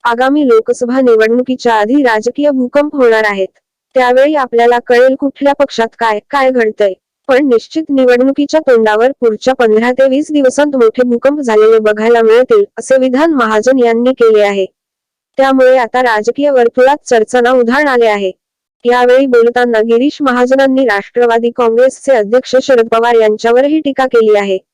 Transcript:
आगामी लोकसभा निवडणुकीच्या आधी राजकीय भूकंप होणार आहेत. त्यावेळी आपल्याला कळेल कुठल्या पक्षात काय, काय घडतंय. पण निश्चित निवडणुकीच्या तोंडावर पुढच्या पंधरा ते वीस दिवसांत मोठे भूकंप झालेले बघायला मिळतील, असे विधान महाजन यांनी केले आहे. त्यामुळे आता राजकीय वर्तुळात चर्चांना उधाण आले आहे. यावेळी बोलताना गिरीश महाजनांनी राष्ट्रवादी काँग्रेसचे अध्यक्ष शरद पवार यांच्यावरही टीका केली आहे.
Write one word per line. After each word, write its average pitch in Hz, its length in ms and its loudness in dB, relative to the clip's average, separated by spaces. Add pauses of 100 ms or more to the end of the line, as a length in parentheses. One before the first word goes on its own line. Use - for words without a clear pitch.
आगामी 262 440 0
लोकसभा 240 540 0
निवडणुकीच्या 240 720 0
आधी 220 300 0
राजकीय 240 460 -2
भूकंप 285 460 -2
होणार 226 280 2
आहेत. 196 240 -4 (460)
त्यावेळी 262 420 2
आपल्याला 240 520 0
कळेल 247 280 2
कुठल्या 277 380 -4
पक्षात 254 340 -4 (120)
काय, 220 200 -2 (100)
काय 269 200 0
घडतंय. 214 440 -2 (340)
पण 277 200 0
निश्चित 254 420 -2
निवडणुकीच्या 269 720 0
तोंडावर 226 520 2
पुढच्या 240 420 -2
पंधरा 233 380 0
ते 262 180 0
वीस 285 220 -2
दिवसांत 285 440 0
मोठे 240 280 2
भूकंप 247 360 -2
झालेले 220 400 2
बघायला 214 420 0
मिळतील, 226 420 2 (160)
असे 262 200 0
विधान 262 340 0
महाजन 226 440 0
यांनी 240 320 0
केले 226 320 2
आहे. 202 240 0 (720)
त्यामुळे 262 400 2
आता 240 240 -2
राजकीय 233 480 -2
वर्तुळात 254 560 0
चर्चांना 240 460 0
उधाण 262 360 0
आले 247 180 0
आहे. 202 260 -2 (540)
यावेळी 247 400 2
बोलताना 240 540 0
गिरीश 233 420 0
महाजनांनी 262 640 0
राष्ट्रवादी 233 680 -2
काँग्रेसचे 247 560 0
अध्यक्ष 240 520 0
शरद 233 240 0
पवार 233 280 0
यांच्यावरही 233 640 0
टीका 269 260 -2
केली 220 320 2
आहे. 196 200 -2 (160)